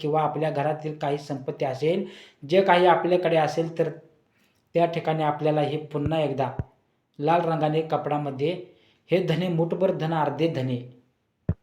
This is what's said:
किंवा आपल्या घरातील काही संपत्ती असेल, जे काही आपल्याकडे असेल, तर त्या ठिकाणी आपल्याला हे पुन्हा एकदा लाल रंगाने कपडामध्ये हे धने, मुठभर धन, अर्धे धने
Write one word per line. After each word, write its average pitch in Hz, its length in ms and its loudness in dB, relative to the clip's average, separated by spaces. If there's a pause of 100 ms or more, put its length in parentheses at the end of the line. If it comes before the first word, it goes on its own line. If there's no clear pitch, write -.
किंवा 156 200 0
आपल्या 151 280 -2
घरातील 151 480 -4
काही 147 220 -2
संपत्ती 143 460 -6
असेल, 156 400 -2 (380)
जे 170 180 4
काही 180 260 6
आपल्याकडे 170 500 4
असेल, 160 420 0
तर 160 100 0 (840)
त्या 170 120 4
ठिकाणी 160 360 -2
आपल्याला 151 380 0
हे 143 240 -2
पुन्हा 151 360 -2
एकदा 135 280 -2 (680)
लाल 165 240 4
रंगाने 156 400 0
कपडामध्ये 147 680 -2 (580)
हे 175 140 2
धने, 165 260 0
मुठभर 165 440 0
धन, 160 200 -2
अर्धे 151 360 0
धने 127 280 -2 (840)